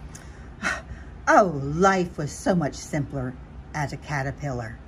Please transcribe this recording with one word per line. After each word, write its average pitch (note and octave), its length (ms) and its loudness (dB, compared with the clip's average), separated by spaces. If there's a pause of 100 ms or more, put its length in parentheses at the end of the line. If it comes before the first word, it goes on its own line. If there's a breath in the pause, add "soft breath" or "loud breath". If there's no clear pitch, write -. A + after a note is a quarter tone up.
<sighs> - 1200 -8
Oh, G#3 340 8
life F3+ 560 4
was D3 140 -2
so - 240 2
much D3 200 2
simpler C3 580 -4 (400)
as C#3+ 180 -2
a - 60 -6
caterpillar. C3+ 800 -4 (100)